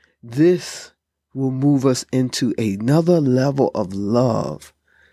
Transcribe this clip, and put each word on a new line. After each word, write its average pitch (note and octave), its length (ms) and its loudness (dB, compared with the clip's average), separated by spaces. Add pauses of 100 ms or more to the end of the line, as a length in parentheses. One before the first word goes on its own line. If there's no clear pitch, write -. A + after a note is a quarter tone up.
(240)
This D3+ 680 -2 (420)
will C3+ 180 -2
move C3+ 340 2
us C3 260 0
into B2+ 460 -2
another C3+ 640 2
level C3+ 540 0
of F#2+ 180 -4
love G#2 800 -2 (400)